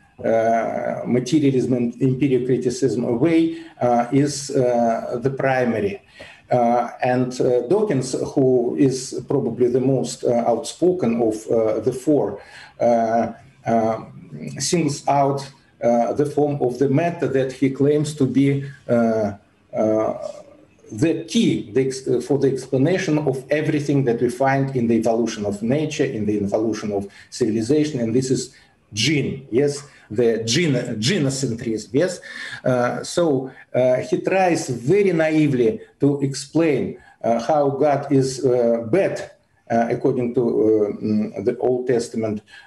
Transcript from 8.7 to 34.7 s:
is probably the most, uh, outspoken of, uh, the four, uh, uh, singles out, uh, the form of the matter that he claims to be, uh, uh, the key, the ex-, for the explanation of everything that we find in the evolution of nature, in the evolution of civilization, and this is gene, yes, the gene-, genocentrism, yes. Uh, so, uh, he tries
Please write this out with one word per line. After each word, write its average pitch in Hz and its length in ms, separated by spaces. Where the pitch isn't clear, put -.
is 139 520
probably 120 400
the 123 120
most, 123 440
uh, 120 220
outspoken 120 760
of, 110 300
uh, 110 300
the 127 120
four, 131 480
uh, 117 520
uh, 113 380
singles - 500
out, 139 340
uh, 117 300
the 147 140
form 143 360
of 120 160
the 139 100
matter 165 380
that 131 260
he 135 160
claims 147 460
to 135 120
be, 139 380
uh, 113 440
uh, 110 380
the 151 340
key, - 480
the 131 140
ex-, 131 400
for 139 120
the 139 120
explanation 151 680
of 139 320
everything 147 540
that 117 180
we 120 80
find 135 440
in 117 120
the 117 80
evolution 110 500
of 101 180
nature, 147 420
in 107 200
the 104 180
evolution 110 500
of 101 140
civilization, 123 720
and 113 140
this 135 160
is - 260
gene, 123 560
yes, 139 360
the 113 340
gene-, 127 540
genocentrism, 120 920
yes. 175 280
Uh, 123 380
so, 135 480
uh, 127 220
he 135 260
tries 180 480